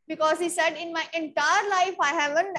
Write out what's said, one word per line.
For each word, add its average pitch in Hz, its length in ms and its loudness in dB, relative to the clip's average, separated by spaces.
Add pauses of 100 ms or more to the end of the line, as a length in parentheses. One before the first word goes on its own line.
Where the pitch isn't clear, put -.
Because 311 320 0
he 349 100 -2
said, 330 280 0
"In 339 140 -8
my 330 220 -4
entire 330 560 0
life, 370 300 2
I 302 100 2
haven't 320 500 0